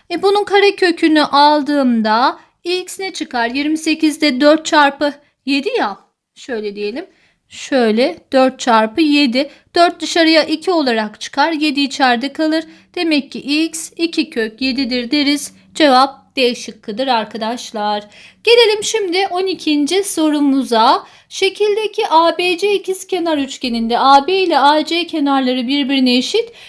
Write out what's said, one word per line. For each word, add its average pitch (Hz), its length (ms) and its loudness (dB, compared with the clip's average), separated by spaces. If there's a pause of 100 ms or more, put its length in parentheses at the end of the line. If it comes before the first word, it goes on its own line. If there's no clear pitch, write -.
(120)
E, 349 100 -6
bunun 403 220 2
karekökünü 370 800 2
aldığımda 277 1160 2 (240)
x 359 360 -6
ne 381 140 -8
çıkar? 233 340 -4
Yirmi 285 300 -2
sekizde 302 640 0
dört 311 240 4
çarpı 285 480 0 (320)
yedi 277 320 -2
ya. 214 200 -4 (380)
Şöyle 214 400 -8
diyelim. 208 300 -8 (440)
Şöyle 247 680 0 (160)
dört 262 260 2
çarpı 220 420 0
yedi. 285 480 2 (260)
Dört 349 260 2
dışarıya 320 420 2
iki 311 280 -4
olarak 226 500 -2
çıkar. 302 300 -2
Yedi 294 300 -2
içeride 269 520 0
kalır. 311 300 -2 (320)
Demek 311 360 -2
ki 233 80 -12
x 311 580 -4
iki 339 320 -4
kök 220 320 -6
yedidir 247 500 -4
deriz. 285 420 -2 (200)
Cevap 269 640 2
D 247 200 0
şıkkıdır 226 520 -10
arkadaşlar. 220 1000 -6 (360)
Gelelim 440 400 4
şimdi 392 440 -2
on 370 200 -4
ikinci 311 560 -2
sorumuza. 285 1000 2 (260)
Şekildeki 415 800 -2
A 330 280 2
B 359 200 -2
C 403 160 -2
ikizkenar 370 640 -4
üçgeninde 240 640 -4
A 277 280 6
B 370 60 0
ile 349 260 2
A 294 260 2
C 339 220 -2
kenarları 269 600 -2
birbirine 269 500 2
eşit, 427 340 -2 (180)